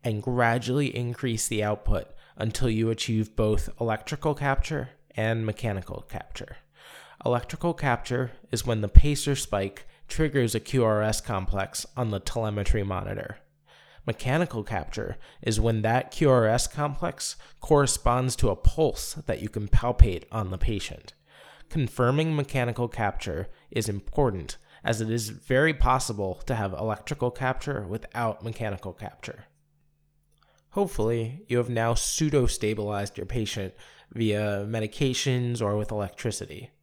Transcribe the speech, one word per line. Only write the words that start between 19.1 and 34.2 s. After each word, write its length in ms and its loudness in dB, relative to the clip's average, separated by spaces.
that 160 -4
you 80 -6
can 180 -6
palpate 640 6
on 180 -4
the 60 -6
patient. 560 -4
Confirming 680 0
mechanical 540 -2
capture 640 -4
is 160 -2
important, 680 -2
as 200 -2
it 80 -2
is 180 -2
very 460 2
possible 720 0
to 80 -2
have 180 -2
electrical 580 -4
capture 560 -4
without 560 -4
mechanical 520 -6
capture. 500 -14
Hopefully, 760 -2
you 80 0
have 120 2
now 260 0
pseudo-stabilized 1200 0
your 100 -8
patient 480 -4
via 560 0